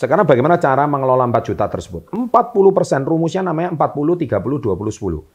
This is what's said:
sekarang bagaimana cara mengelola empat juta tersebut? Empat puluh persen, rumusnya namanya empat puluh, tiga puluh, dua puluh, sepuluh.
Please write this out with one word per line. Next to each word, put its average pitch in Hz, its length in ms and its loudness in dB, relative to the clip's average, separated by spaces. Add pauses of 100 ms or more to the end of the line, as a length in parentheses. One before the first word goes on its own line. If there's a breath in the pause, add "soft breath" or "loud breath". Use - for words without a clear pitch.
sekarang 156 240 2
bagaimana 147 320 4
cara 143 320 2
mengelola 131 400 0
empat 120 240 -2
juta 101 160 -2
tersebut? 87 480 -10
Empat 233 400 0
puluh 196 160 6
persen, 165 320 0
rumusnya 165 400 -2
namanya 170 320 -2
empat 143 160 0
puluh, 151 240 0
tiga 113 240 -2
puluh, 127 160 -4
dua 101 220 -2
puluh, 107 100 -6
sepuluh. 90 320 -6 (140)